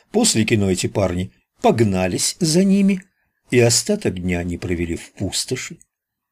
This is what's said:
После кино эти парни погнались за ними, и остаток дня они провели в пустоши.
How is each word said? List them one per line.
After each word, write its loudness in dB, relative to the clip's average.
После 2
кино 2
эти -2
парни -2
погнались 0
за 2
ними, 2
и 2
остаток 2
дня -2
они -6
провели -4
в -14
пустоши. -6